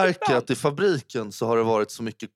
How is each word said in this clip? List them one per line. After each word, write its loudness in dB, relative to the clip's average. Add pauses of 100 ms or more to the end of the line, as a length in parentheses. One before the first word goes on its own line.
märker 2
att 0
i 0
fabriken -2
så -4
har 2
det 4
varit 2
så -10
mycket -8